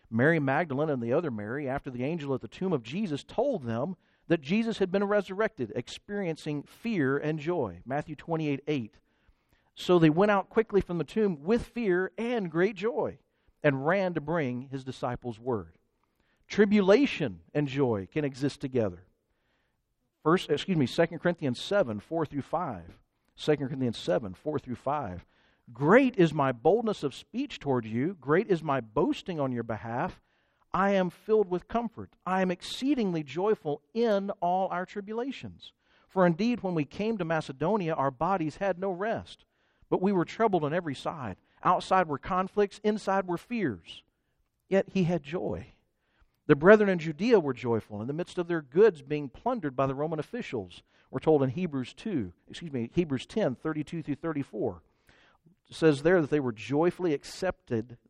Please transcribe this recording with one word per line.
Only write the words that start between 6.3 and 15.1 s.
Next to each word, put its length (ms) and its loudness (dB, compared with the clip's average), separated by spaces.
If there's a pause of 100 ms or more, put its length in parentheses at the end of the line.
fear 540 -2
and 220 -2
joy. 460 -4
Matthew 280 -6
twenty-eight 540 -4
eight. 280 -4 (800)
"So 240 4
they 120 8
went 220 4
out 180 0
quickly 320 2
from 160 -4
the 80 -4
tomb 380 -2
with 220 2
fear 520 0
and 340 -4
great 240 2
joy 440 -4 (440)
and 240 2
ran 260 0
to 80 -4
bring 420 -2
his 200 -10
disciples 560 -6